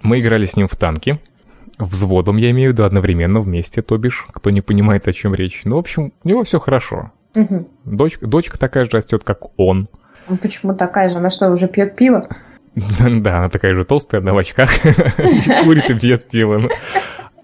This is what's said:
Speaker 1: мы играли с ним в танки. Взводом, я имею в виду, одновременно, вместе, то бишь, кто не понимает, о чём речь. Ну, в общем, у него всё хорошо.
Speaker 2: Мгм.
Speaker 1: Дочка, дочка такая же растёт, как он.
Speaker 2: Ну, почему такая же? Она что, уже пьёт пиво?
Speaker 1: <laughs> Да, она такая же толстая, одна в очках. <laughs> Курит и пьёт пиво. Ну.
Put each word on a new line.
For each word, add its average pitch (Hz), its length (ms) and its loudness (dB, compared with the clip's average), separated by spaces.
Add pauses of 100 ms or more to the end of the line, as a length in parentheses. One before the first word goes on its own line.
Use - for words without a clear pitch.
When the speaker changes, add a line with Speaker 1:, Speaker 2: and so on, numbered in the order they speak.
Speaker 1:
мы 117 160 2
играли 110 280 2
с - 100 -6
ним 98 120 0
в - 80 -8
танки. 85 420 -2 (600)
Взводом, 95 600 0
я 120 120 2
имею 131 200 2
в - 20 0
виду, 110 120 2
одновременно, 92 560 2
вместе, 92 420 -4
то - 160 -2
бишь, 123 340 -4
кто - 180 -2
не 98 120 0
понимает, 104 440 2
о 90 60 -2
чём 98 220 -4
речь. 92 300 -6
Ну, 117 120 -2
в - 20 0
общем, 160 340 -6 (120)
у 165 40 -4
него 226 160 2
всё 180 140 -2
хорошо. 123 540 -4 (240)
Speaker 2:
Мгм. 196 300 0 (180)
Speaker 1:
Дочка, 123 420 -2
дочка 143 320 -2
такая 131 280 0
же 113 60 -8
растёт, 110 300 -2
как - 160 -6 (200)
он. 95 280 2 (420)
Speaker 2:
Ну, 185 100 -2
почему 196 360 -4
такая 190 360 0
же? 175 80 -4
Она 175 120 0
что, 185 220 0
уже 180 160 0
пьёт 202 260 -2
пиво? 247 320 2 (480)
Speaker 1:
<laughs> - 0 - (480)
Да, 92 160 0
она 90 120 0
такая 95 240 0
же 92 100 0
толстая, 139 360 -2
одна 95 120 -2
в 101 60 2
очках. 123 320 2 (120)
<laughs> 214 800 2
Курит 156 280 4
и 127 40 2
пьёт 120 360 0
пиво. 107 280 2
Ну. 117 100 0 (760)